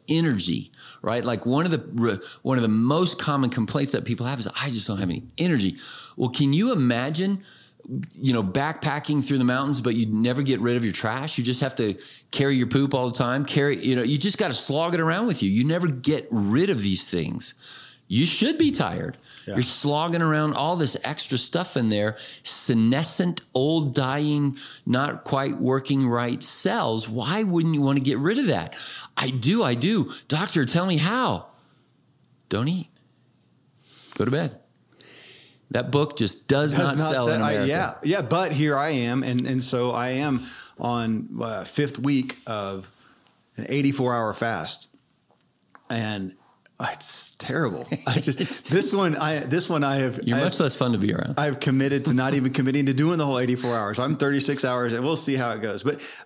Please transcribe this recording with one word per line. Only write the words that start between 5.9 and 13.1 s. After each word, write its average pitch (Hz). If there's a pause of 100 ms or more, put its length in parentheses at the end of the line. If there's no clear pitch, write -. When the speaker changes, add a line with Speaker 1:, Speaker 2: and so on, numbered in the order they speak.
Speaker 1:
Well, 123
can 139
you 214
imagine, 160 (720)
you 127
know, 113
backpacking 147
through 139
the 127
mountains, 131
but 117
you 117
never 120
get 131
rid 120
of 117
your 101
trash? 127
You 120
just 123
have 135
to 107 (340)
carry 139
your 123
poop 135
all 127
the 117